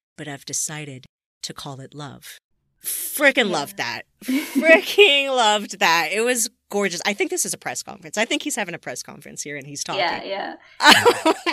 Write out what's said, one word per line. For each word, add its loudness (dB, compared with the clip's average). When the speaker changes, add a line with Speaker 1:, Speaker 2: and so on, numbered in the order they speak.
Speaker 1:
but -10
I've -10
decided -8
to -10
call -14
it -18
love." -16
Frickin' 0
Speaker 2:
Yeah. -2
Speaker 1:
loved -4
that. -6
Speaker 2:
<laughs> -20
Speaker 1:
Fricking 4
loved 2
that. 4
It 0
was 0
gorgeous. -2
I 0
think -2
this -2
is -6
a -12
press -8
conference. -12
I 2
think -4
he's -6
having -6
a -10
press -10
conference -14
here -10
and -12
he's -8
talking. -4
Speaker 2:
Yeah, -2
yeah. -8
Speaker 1:
<laughs> 6
Um, 4